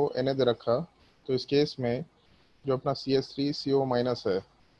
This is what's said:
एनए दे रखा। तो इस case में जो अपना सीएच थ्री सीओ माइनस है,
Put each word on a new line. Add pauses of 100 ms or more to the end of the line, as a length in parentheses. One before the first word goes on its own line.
(180)
एनए
दे
रखा। (480)
तो
इस
case
में (600)
जो
अपना
सीएच
थ्री
सीओ
माइनस
है, (400)